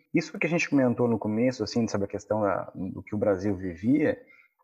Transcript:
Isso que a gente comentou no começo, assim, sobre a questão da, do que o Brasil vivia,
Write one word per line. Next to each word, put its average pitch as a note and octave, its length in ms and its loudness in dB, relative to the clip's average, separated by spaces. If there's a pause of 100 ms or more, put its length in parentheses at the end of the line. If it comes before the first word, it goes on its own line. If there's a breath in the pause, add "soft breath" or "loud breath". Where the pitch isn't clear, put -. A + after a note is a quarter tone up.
(120 loud breath)
Isso E3 240 -2
que G3+ 120 -2
a - 20 0
gente - 180 0
comentou B2 380 4
no A#2 120 2
começo, A2+ 440 0
assim, A2+ 240 0
sobre G2+ 200 -2
a - 40 -8
questão G#2 300 -2
da, F#2+ 340 0
do F#2+ 300 -8
que - 100 -10
o G#2 40 -2
Brasil G2+ 360 2
vivia, F#2+ 640 0 (440 soft breath)